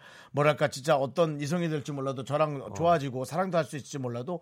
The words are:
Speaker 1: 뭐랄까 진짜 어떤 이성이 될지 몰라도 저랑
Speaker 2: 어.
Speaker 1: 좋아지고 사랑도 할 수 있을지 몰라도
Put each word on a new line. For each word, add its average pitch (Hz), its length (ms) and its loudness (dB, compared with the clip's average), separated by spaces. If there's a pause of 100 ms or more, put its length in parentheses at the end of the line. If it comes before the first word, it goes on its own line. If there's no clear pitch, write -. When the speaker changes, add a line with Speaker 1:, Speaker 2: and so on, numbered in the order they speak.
(320)
Speaker 1:
뭐랄까 147 380 4
진짜 143 260 2
어떤 147 460 2
이성이 170 260 0
될지 151 240 -4
몰라도 135 320 -4
저랑 147 400 0
Speaker 2:
어. 104 100 -12
Speaker 1:
좋아지고 139 520 2
사랑도 175 320 -2
할 156 80 2
수 156 100 -12
있을지 139 240 -8
몰라도 127 420 -6